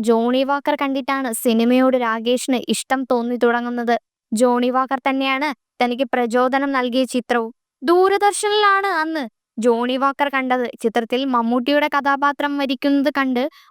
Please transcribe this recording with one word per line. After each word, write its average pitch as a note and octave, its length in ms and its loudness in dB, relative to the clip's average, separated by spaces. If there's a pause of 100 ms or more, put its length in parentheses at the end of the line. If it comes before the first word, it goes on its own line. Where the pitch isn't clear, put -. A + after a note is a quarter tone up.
ജോണി A#3+ 360 2
വാക്കർ C#4+ 380 -2
കണ്ടിട്ടാണ് C4+ 520 -2
സിനിമയോട് B3 720 2
രാകേഷിന് A#3 540 0 (100)
ഇഷ്ടം C4 320 -2 (100)
തോന്നി A#3+ 260 0
തുടങ്ങുന്നത്. A#3+ 580 0 (380)
ജോണി B3 380 2
വാക്കർ C4 380 -2
തന്നെയാണ് C4+ 400 -2 (300)
തനിക്ക് B3 340 0
പ്രചോദനം B3+ 600 0
നൽകിയ B3+ 320 0
ചിത്രവും. A#3 460 -2 (320)
ദൂരദർശനിലാണ് G4 1080 2 (100)
അന്ന് D#4 220 -4 (340)
ജോണി A#3+ 380 0
വാക്കർ C#4 400 0
കണ്ടത്. B3+ 300 0 (160)
ചിത്രത്തിൽ A#3 380 -2 (140)
മമ്മൂട്ടിയുടെ B3 540 2
കഥാപാത്രം C#4+ 720 0
മരിക്കുന്നത് C#4 580 0
കണ്ട് B3+ 260 0 (280)